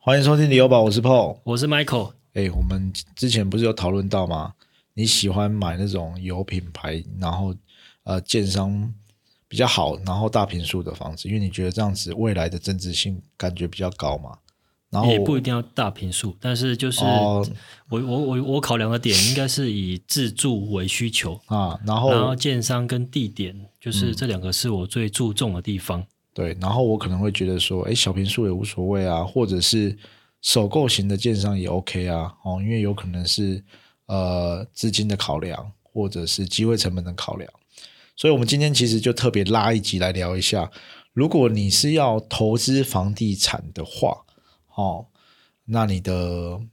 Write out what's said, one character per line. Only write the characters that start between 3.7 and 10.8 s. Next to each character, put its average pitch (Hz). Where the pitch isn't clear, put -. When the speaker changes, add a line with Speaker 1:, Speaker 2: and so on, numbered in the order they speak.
Speaker 1:
讨 95
论 98
到 98
吗？ 78
你 107
喜 107
欢 104
买 95
那 98
种 90
有 92
品 90
牌， 80
然 87
后， 92
呃， 92
建 104
商 101
比 -
较 120
好， 76
然 92
后 110
大 104
坪 87
数 87